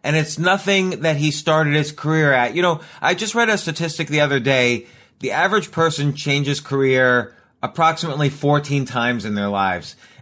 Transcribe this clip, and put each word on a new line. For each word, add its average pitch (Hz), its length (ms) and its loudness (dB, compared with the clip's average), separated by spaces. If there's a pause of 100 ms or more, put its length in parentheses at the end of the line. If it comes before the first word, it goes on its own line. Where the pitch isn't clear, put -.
and 147 140 0
it's 156 200 -2
nothing 185 640 0
that 156 140 0
he 151 140 0
started 156 440 0
his 151 180 0
career 151 400 0
at. 123 240 2
You 175 60 0
know, 170 180 2 (200)
I 170 140 2
just 202 220 -4
read 233 140 2
a 208 60 2
statistic 160 520 -6
the 147 140 0
other 139 180 0
day. 123 460 2 (340)
The 127 100 -4
average 185 400 0
person 151 460 0
changes 143 440 -2
career 127 760 2 (260)
approximately 156 680 0
fourteen 143 540 0
times 120 400 -2
in 107 120 -2
their 101 120 0
lives. 95 460 -2 (280)